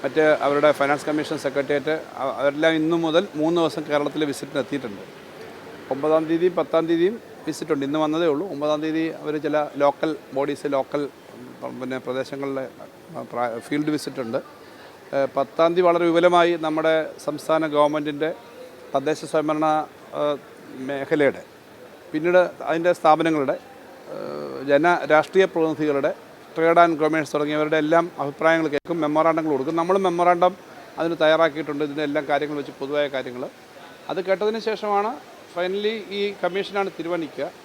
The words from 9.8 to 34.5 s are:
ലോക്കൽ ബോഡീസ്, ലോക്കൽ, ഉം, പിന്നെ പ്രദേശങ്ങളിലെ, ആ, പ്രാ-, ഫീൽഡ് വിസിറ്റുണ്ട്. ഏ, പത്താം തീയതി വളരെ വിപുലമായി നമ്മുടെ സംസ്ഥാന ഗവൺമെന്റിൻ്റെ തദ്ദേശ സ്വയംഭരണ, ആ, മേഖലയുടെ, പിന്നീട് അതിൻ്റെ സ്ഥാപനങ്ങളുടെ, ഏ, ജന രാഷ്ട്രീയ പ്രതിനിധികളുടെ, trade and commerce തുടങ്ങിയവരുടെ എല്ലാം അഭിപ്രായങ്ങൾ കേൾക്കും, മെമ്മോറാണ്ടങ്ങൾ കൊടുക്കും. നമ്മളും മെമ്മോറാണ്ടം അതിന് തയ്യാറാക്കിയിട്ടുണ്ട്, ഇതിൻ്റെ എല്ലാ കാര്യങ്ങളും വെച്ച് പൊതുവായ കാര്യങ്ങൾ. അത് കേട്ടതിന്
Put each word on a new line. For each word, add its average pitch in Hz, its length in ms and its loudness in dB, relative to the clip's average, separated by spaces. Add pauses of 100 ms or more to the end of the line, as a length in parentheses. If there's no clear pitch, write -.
ലോക്കൽ 151 300 2 (240)
ബോഡീസ്, 143 380 -4
ലോക്കൽ, 139 260 -2 (360)
ഉം, 127 440 -14
പിന്നെ 131 260 -6
പ്രദേശങ്ങളിലെ, 135 580 -6 (500)
ആ, 123 180 -10
പ്രാ-, 120 180 -2 (180)
ഫീൽഡ് 151 280 -2
വിസിറ്റുണ്ട്. 131 420 -6 (760)
ഏ, 139 100 2 (140)
പത്താം 165 320 2
തീയതി 175 180 4
വളരെ 170 220 4
വിപുലമായി 175 420 6 (140)
നമ്മുടെ 160 280 0 (320)
സംസ്ഥാന 160 480 -2
ഗവൺമെന്റിൻ്റെ 151 560 0 (640)
തദ്ദേശ 147 240 0 (140)
സ്വയംഭരണ, 156 320 0 (560)
ആ, - 20 0 (680)
മേഖലയുടെ, 139 520 0 (680)
പിന്നീട് 175 320 4 (260)
അതിൻ്റെ 165 280 2
സ്ഥാപനങ്ങളുടെ, 156 560 4 (600)
ഏ, 104 40 -12 (520)
ജന 143 180 6 (280)
രാഷ്ട്രീയ 190 300 4 (100)
പ്രതിനിധികളുടെ, 151 560 0 (440)
trade 165 280 6
and 170 160 6
commerce 156 340 0
തുടങ്ങിയവരുടെ 151 500 0
എല്ലാം 165 220 4 (180)
അഭിപ്രായങ്ങൾ 160 500 2
കേൾക്കും, 170 300 -4
മെമ്മോറാണ്ടങ്ങൾ 156 500 2
കൊടുക്കും. 139 260 -2
നമ്മളും 185 280 2
മെമ്മോറാണ്ടം 175 460 4 (460)
അതിന് 165 220 0
തയ്യാറാക്കിയിട്ടുണ്ട്, 156 680 2
ഇതിൻ്റെ 147 220 -4
എല്ലാ 147 200 -2
കാര്യങ്ങളും 147 320 -2
വെച്ച് 139 200 -10
പൊതുവായ 147 240 -2 (100)
കാര്യങ്ങൾ. 127 280 -6 (680)
അത് 160 160 -4
കേട്ടതിന് 208 400 0